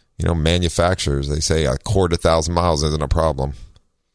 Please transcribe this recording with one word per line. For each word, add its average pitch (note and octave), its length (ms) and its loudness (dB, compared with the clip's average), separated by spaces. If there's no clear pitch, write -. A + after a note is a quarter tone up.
you E2 80 -2
know, E2+ 80 2
manufacturers, E2 960 0
they D2+ 140 -4
say D#2+ 240 0
a C2+ 140 0
quart F#2 340 0
a E2+ 40 -2
thousand E2 360 2
miles E2+ 280 2
isn't D2+ 200 0
a C#2+ 80 -4
problem. C#2+ 460 0